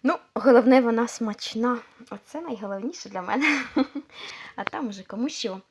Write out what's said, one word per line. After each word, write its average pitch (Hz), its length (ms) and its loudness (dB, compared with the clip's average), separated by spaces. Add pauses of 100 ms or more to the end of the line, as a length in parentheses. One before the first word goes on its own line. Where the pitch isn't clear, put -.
Ну, 311 140 2 (160)
головне, 254 480 8
вона 233 260 2
смачна. 226 720 -4 (300)
Оце 285 320 -14
найголовніше 208 680 -10
для 190 120 -8
мене. 269 440 0 (100)
<laughs> 277 100 2 (720)
А 202 80 -10
там 269 240 -4
уже 196 160 -12
кому 233 260 -6
що. 190 420 -8